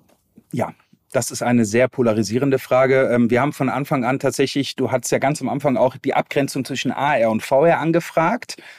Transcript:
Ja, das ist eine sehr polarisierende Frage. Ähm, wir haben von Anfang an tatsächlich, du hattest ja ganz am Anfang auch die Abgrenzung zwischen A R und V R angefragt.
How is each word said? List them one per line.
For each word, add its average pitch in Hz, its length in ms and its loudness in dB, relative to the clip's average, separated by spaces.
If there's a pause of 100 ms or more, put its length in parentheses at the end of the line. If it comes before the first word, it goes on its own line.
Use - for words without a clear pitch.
(520)
Ja, - 220 -6 (360)
das 127 200 -2
ist 92 120 -10
eine 120 220 2
sehr 117 240 2
polarisierende 117 720 0
Frage. 131 520 2
Ähm, 120 200 2
wir 120 100 2
haben 143 140 0
von 131 160 -2
Anfang 131 340 -2
an 131 140 0
tatsächlich, - 580 -2
du 120 140 -2
hattest 123 200 -2
ja 127 80 2
ganz 139 220 -2
am 131 80 -4
Anfang 131 300 -2
auch 127 180 2
die - 160 -4
Abgrenzung 139 540 -2
zwischen 131 260 -4
A 143 240 -2
R 113 140 2
und 110 120 -2
V 139 220 2
R 165 140 4
angefragt. 165 800 -2 (220)